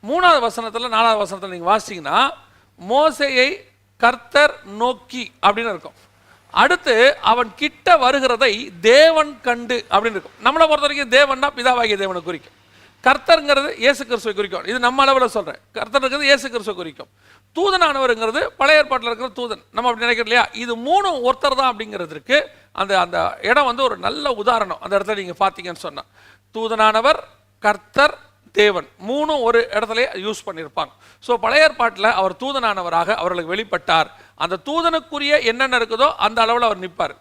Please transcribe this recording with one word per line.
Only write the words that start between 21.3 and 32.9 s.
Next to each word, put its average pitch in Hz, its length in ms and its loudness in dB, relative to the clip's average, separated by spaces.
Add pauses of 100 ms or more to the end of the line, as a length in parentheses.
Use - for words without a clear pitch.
தான் 254 200 0
அப்படிங்கிறதுக்கு 208 680 -4 (280)
அந்த, 190 280 0
அந்த 175 420 -2
இடம் 277 240 2
வந்து 247 180 -2
ஒரு 214 140 -2
நல்ல 277 340 -4
உதாரணம். 208 500 -2
அந்த 196 180 -2
இடத்துல 202 160 -4
நீங்க 190 320 -4
பாத்தீங்கன்னு 180 280 -8
சொன்னா, 143 280 -14 (500)
தூதனானவர், 220 680 2 (400)
கர்த்தர், 277 580 0 (340)
தேவன் 202 360 2 (200)
மூணும் 294 340 -2
ஒரு 233 300 2
இடத்துலயே 214 640 -4
யூஸ் - 120 -12
பண்ணியிருப்பாங்க. 160 460 -10 (280)
So, 240 180 -2
பழைய 294 340 2
ஏற்பாட்டுல 226 400 0
அவர் 190 240 0
தூதனானவராக 202 800 -2